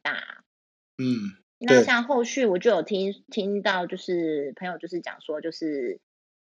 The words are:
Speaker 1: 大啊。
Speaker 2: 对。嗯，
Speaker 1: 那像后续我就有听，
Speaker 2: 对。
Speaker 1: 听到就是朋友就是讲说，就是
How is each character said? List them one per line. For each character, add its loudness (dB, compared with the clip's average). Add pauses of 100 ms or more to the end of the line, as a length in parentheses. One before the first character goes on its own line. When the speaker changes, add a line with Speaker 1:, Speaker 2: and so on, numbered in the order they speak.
Speaker 1:
大 -2
啊。 -12 (520)
Speaker 2:
对。 -4
嗯， -2 (240)
Speaker 1:
那 8
像 2
后 2
续 0
我 2
就 2
有 4
听， -2
Speaker 2:
对。 -16
Speaker 1:
听 -4
到 0
就 -8
是 -2
朋 -10
友 -8
就 -14
是 -8
讲 -12
说， -8
就 -6
是 -4 (420)